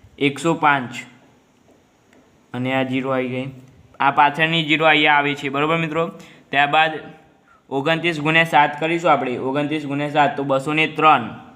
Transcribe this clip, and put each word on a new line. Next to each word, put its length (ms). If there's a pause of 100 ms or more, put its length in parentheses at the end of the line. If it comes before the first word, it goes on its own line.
(180)
એકસો 360
પાંચ 400 (1600)
અને 200
આ 100
ઝીરો 260
આવી 180
ગઈ. 180 (540)
આ 100
પાછળની 540
ઝીરો 220
અહીંયા 320
આવે 160
છે, 140
બરાબર, 280
મિત્રો? 320 (420)
ત્યારબાદ 420 (760)
ઓગણત્રીસ 500
ગુણ્યા 240
સાત 360
કરીશું 320
આપણે. 260
ઓગણત્રીસ 480
ગુણ્યા 220
સાત 280
તો 80
બસો 280
ને 140
ત્રણ 440 (260)